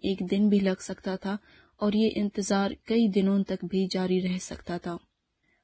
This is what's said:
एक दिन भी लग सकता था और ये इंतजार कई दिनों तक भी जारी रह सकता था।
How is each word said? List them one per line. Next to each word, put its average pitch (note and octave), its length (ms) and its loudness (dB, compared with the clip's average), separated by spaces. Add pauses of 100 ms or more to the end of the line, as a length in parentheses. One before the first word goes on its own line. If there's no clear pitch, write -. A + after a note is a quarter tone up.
एक F#3+ 180 -2
दिन G3 260 2
भी G3+ 120 4
लग F#3+ 180 0
सकता - 380 -8
था G3 220 -6 (420)
और G#3 160 0
ये A3 120 4
इंतजार G3+ 680 0 (100)
कई A3+ 220 4
दिनों G3 340 4
तक F#3+ 220 -6
भी F#3+ 220 0
जारी F#3 340 0
रह F#3 180 -2
सकता - 400 -10
था। F3 200 -8 (640)